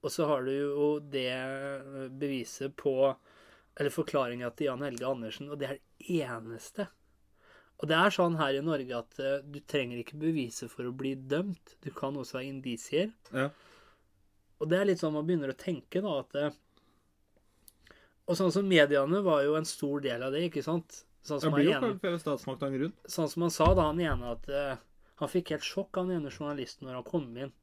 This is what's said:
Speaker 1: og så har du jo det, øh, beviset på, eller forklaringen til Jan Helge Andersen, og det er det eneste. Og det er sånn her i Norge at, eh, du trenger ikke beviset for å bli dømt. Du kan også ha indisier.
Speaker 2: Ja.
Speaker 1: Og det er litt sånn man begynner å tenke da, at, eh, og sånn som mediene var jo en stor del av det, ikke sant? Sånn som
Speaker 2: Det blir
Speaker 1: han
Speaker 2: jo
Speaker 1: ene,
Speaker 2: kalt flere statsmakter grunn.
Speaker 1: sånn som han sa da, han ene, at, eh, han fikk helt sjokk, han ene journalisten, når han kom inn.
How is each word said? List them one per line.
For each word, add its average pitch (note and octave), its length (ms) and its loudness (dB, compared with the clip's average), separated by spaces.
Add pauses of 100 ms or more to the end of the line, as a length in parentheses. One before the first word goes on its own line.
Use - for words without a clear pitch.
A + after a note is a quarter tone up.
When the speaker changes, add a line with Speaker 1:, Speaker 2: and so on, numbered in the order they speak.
Speaker 1:
og C#3+ 100 -2
så D#3 160 2
har C3 160 2
du C3+ 80 0
jo C#3+ 320 0 (140)
det, C#3 340 -4
øh, C3+ 800 -8
beviset C#3 640 -4
på, C#3 160 0 (800)
eller C#3+ 160 0
forklaringen B2 640 -2
til D3 140 0
Jan C3 180 -4
Helge B2 220 -4
Andersen, C3 420 -6
og D3 80 -8
det C#3 140 -4
er C#3 80 -10
det - 480 -2
eneste. A#2 580 -8 (960)
Og D3+ 80 -4
det D#3+ 80 6
er F#3+ 160 6
sånn E3+ 240 4
her C#3 160 2
i C#3 80 -2
Norge C3+ 400 -2
at, - 160 -16
eh, C#3 240 0
du C#3+ 240 -12
trenger B2 320 -2
ikke C#3+ 220 -10
beviset C#3+ 500 -2
for B2 160 -6
å B2 80 -4
bli C3+ 220 -2
dømt. D3 680 -4
Du D3+ 80 -8
kan C#3 240 -6
også C3+ 240 -6
ha B2+ 80 -6
indisier. C3+ 640 -2 (240)
Speaker 2:
Ja. C3 140 2 (1120)
Speaker 1:
Og D#3 80 -2
det F3 80 4
er G3+ 140 4
litt F3 100 2
sånn D3+ 160 2
man D#3 80 -2
begynner D#3+ 240 2
å C3 80 -6
tenke - 460 -4
da, D#3 180 0
at, - 160 -8
eh, D3 140 0 (1800)
og F3 100 2
sånn F#3 160 4
som G3 100 4
mediene D3 600 8
var D#3 200 4
jo D3+ 140 4
en D#3+ 100 -2
stor C#3+ 320 -2
del B2 240 -2
av C3+ 80 -2
det, D#3+ 140 0
ikke D3+ 180 -2
sant? - 380 -2 (220)
Sånn D3 180 -4
som D#3 100 2
Speaker 2:
Det C#3+ 120 4
blir F3+ 100 6
Speaker 1:
han C#3+ 80 0
Speaker 2:
jo B3 60 2
Speaker 1:
ene, G3+ 100 -2
Speaker 2:
kalt - 60 -10
flere F3 180 0
statsmakter C#3 500 -2
grunn. C#3 200 -2 (160)
Speaker 1:
sånn D#3 200 -2
som E3+ 160 -2
han D#3+ 80 2
sa D#3+ 220 6
da, F3+ 160 6
han D#3+ 100 -2
ene, C3+ 320 0
at, - 160 -8
eh, C#3 280 -4 (440)
han C#3+ 80 -2
fikk F3+ 240 -2
helt D3+ 140 -4
sjokk, - 340 -4
han F#3 140 -2
ene D3+ 180 -4
journalisten, C#3+ 560 -8
når B2+ 60 -10
han B2 100 -8
kom D#3 220 -2 (100)
inn. C3+ 160 -8 (100)